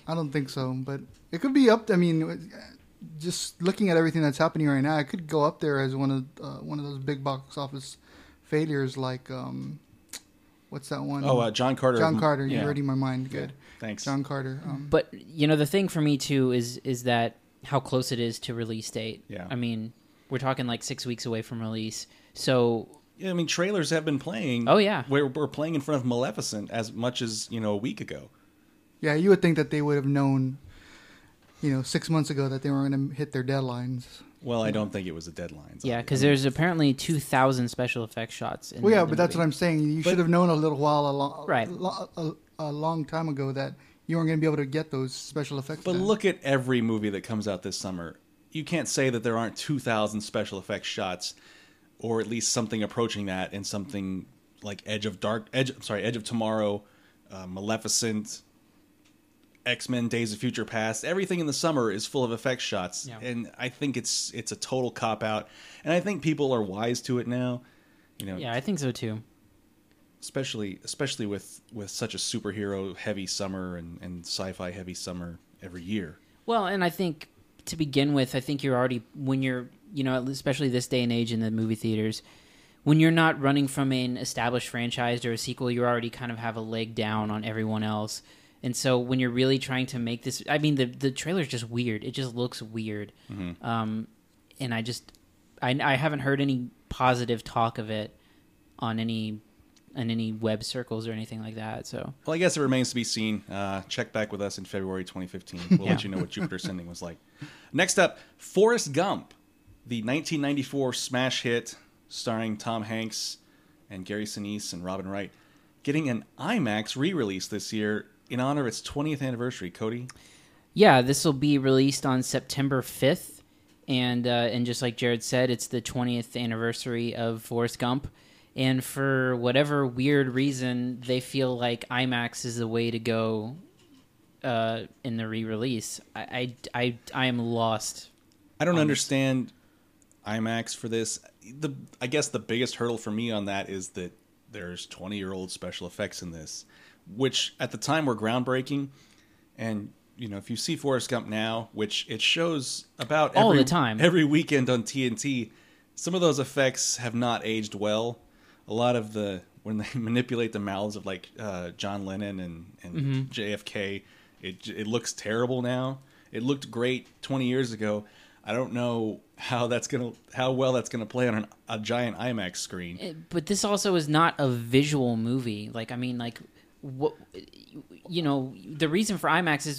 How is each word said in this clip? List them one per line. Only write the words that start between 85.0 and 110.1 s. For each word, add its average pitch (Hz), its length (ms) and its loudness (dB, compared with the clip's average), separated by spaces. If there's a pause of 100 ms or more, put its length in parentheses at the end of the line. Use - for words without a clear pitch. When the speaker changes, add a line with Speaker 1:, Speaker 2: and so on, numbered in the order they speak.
Speaker 3:
or 120 80 0
a 113 60 -2
sequel, 123 320 -2
you 120 140 2
already 117 260 2
kind 120 220 -8
of 110 60 -6
have 117 180 -4
a 113 40 -4
leg 113 360 -4
down 107 340 0
on 107 140 -2
everyone 110 400 -2
else. 107 380 -4 (420)
And 123 120 -2
so 127 220 4
when 127 200 0
you're 127 120 2
really 131 280 4
trying 127 280 -2
to 127 120 -6
make 117 240 -4
this, - 260 -6
I 151 100 4
mean, 147 180 4
the, 131 80 4
the 131 260 -2
trailer's 156 380 -2
just 117 200 -6
weird. 117 360 -2
It 127 80 -6
just 127 220 -4
looks 120 280 -4
weird. 110 500 -6 (180)
Speaker 2:
Mm-hmm. 90 340 -8
Speaker 3:
Um, 110 420 -2 (540)
and 127 120 -4
I 113 100 -2
just, 117 280 -8 (500)
I, 127 220 2
I 139 140 4
haven't 147 240 0
heard 139 200 2
any 131 280 0 (200)
positive 120 540 2
talk 117 360 0
of 110 120 -6
it 107 260 -4 (640)
on 113 220 -2
any, 110 400 -4 (560)
in 117 140 -2
any 113 220 0
web 107 320 0
circles 113 440 -6
or 113 40 -6
anything 110 280 -8
like 110 160 -10
that. 110 320 -8
So - 260 -8 (100)
Speaker 2:
Well, 156 100 -2
I 165 40 -2
guess 180 180 4
it 156 40 0
remains 131 300 4
to - 40 -8
be 120 100 0
seen. 110 460 -2
Uh, 98 380 -4
check - 240 -4
back 107 200 -2
with 98 80 -6
us 101 180 -4
in 98 60 -10
February 95 400 -4
twenty 92 220 -10
fifteen. 90 340 -12 (100)
We'll 185 100 8
Speaker 3:
<laughs> - 20 -8
Yeah. 95 80 0
Speaker 2:
let - 140 2
you 101 60 -4
know 92 80 -4
what 90 120 -4
Jupiter 98 260 -6
Ascending 90 320 -6
was 87 140 -12
like. 85 160 -10 (540)
Next 180 260 2
up, 175 200 4 (200)
Forrest 214 540 4
Gump, 151 420 0 (520)
the 117 160 -4
nineteen 147 380 0